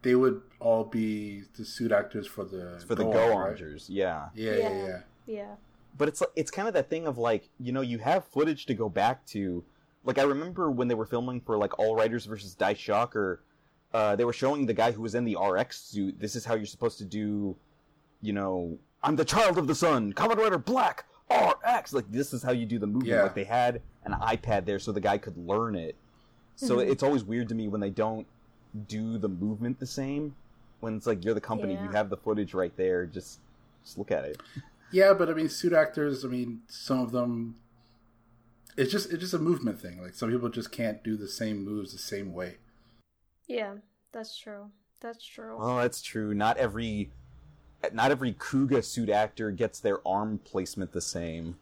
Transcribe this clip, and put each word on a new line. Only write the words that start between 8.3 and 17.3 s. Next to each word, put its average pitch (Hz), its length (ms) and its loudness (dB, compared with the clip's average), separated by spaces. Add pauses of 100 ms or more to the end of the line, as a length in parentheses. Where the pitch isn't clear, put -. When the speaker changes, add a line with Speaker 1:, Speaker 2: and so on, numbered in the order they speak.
Speaker 2:
to 131 80 0
go 110 140 -2
back 107 380 0
to. 90 360 -4 (420)
Like, 127 140 0
I 139 40 6
remember 156 480 2
when 123 180 2
they 120 60 4
were 110 100 0
filming 123 380 -2
for, 110 160 0
like, 101 200 0
All 110 160 4
Riders 113 300 2
versus 101 300 -12
Dai 95 180 2
Shocker, 104 680 0 (500)
uh, 107 240 4
they 117 80 4
were 120 80 2
showing 139 340 2
the 113 60 2
guy 113 200 4
who 107 100 -6
was 113 140 -6
in 123 80 2
the 110 120 0
R 92 200 4
X 127 240 -2
suit, 98 400 -4
"This 104 160 -6
is 117 80 -6
how 117 100 0
you're 107 100 -2
supposed 110 340 -4
to 104 60 -10
do, 101 520 -4 (680)